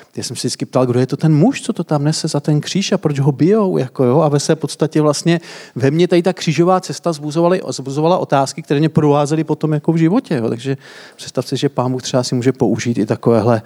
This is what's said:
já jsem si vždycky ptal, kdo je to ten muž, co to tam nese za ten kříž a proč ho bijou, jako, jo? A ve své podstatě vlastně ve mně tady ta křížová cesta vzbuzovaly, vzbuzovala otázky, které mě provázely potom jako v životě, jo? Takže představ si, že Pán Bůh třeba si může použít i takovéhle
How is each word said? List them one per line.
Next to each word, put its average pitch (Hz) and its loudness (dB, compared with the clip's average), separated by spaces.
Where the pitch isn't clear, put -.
já 110 -8
jsem 117 -10
si - -6
vždycky 110 -6
ptal, 127 0
kdo 123 0
je 127 2
to 143 -6
ten 160 4
muž, 214 2
co - -6
to 180 -6
tam 147 -2
nese 151 -2
za 147 -2
ten 147 0
kříž - -4
a 151 2
proč 143 -6
ho 139 2
bijou, 180 2
jako, 135 -2
jo? 123 4
A 156 2
ve 143 2
své 160 0
podstatě 156 -2
vlastně 160 0
ve 127 2
mně 170 2
tady 175 4
ta 180 0
křížová 175 0
cesta 170 -6
vzbuzovaly, 160 -2
vzbuzovala 143 -2
otázky, 139 -2
které 147 0
mě 156 2
provázely 151 2
potom 156 -2
jako 151 0
v 165 0
životě, 165 0
jo? 117 -2
Takže 123 -4
představ - -6
si, 135 -4
že 143 0
Pán 127 -2
Bůh 127 -4
třeba 127 -2
si 131 -4
může 123 2
použít 113 0
i 98 0
takovéhle 113 2